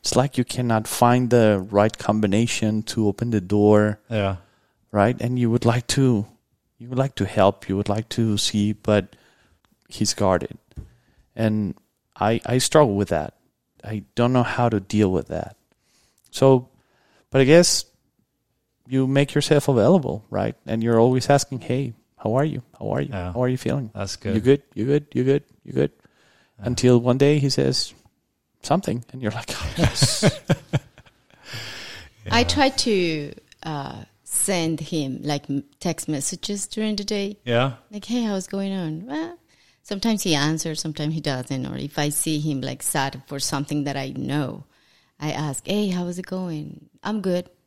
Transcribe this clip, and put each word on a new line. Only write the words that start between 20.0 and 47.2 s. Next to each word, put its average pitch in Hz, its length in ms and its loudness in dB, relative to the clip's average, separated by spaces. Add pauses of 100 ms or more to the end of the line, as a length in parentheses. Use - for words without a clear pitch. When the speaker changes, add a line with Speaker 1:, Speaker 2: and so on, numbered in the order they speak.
Speaker 1:
right? 104 240 -2 (100)
And 113 160 -4
you're 117 180 4
always 127 300 4
asking, 139 320 2
"Hey, 127 320 -6 (240)
how 110 180 -4
are 143 100 2
you? 151 180 -6 (160)
How 104 160 -8
are 139 60 -2
you? - 100 -4
Speaker 2:
Yeah. 90 220 -6
Speaker 1:
How 123 100 -2
are 127 60 0
you 127 80 -2
feeling? 131 360 -4
Speaker 2:
That's 98 220 -8
good. 98 200 -4
Speaker 1:
You 107 60 0
good? 139 220 4 (100)
You 107 120 -4
good? 147 280 0
You 127 100 0
good? 139 200 0 (200)
You - 100 -16
good?" 143 180 0 (680)
Speaker 2:
Yeah. 98 80 -12
Speaker 1:
Until 123 320 4
one 123 200 2
day 147 200 4
he 139 100 2
says 135 440 0 (680)
something, 151 480 -2
and 131 100 -14
you're 107 140 -2
like, - 180 -12
"Oh, - 240 -8
yes." - 460 0
Speaker 2:
<laughs> - 560 0 (1500)
Speaker 3:
I 233 100 2
Speaker 2:
Yeah. 240 40 2
Speaker 3:
try 269 260 2
to, 175 640 -2 (300)
uh, 147 400 -10 (200)
send 165 580 -2
him, 139 420 -6
like, 143 260 -4
m-, 139 140 -2 (160)
text - 300 -4
messages 180 580 -6
during 214 280 -4
the 202 80 -6
day. 202 420 -6
Speaker 2:
Yeah. 123 280 0 (180)
Speaker 3:
Like, 208 140 -14
"Hey, 240 180 -2
how's 196 240 -4
going 196 260 -6
on?" 170 320 -6
Well, 320 320 -10 (460)
sometimes 214 400 -2
he 170 120 2
answers, 156 460 -2
sometimes 156 320 -6
he 160 80 -6
doesn't. 131 440 -6
Or 131 120 -8
if 139 200 -8
I 147 120 -2
see 151 300 -2
him, 151 220 -4
like, 131 220 -8
sad 135 440 -4
for 139 120 -10
something 143 460 -4
that 139 100 -6
I 135 140 -6
know, 139 560 -6 (540)
I 151 120 -6
ask, 143 340 -6
"Hey, 208 240 -2
how's 180 300 -6
it 180 80 -10
going?" 170 600 -10 (140)
"I'm 214 180 -4